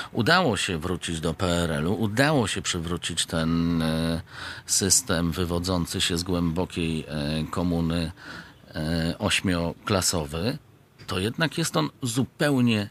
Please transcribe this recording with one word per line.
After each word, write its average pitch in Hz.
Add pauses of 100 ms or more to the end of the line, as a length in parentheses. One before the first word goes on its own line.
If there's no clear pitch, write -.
(120)
udało 143
się 85
wrócić 82
do 80
P 92
R 85
L-u, 80
udało 113
się -
przywrócić 85
ten, 85
e, 80 (460)
system 85
wywodzący 87
się 85
z 87
głębokiej, 87
e, 76
komuny, 85 (640)
e, 82
ośmioklasowy, 87 (480)
to 92
jednak 131
jest 165
on 151 (120)
zupełnie 120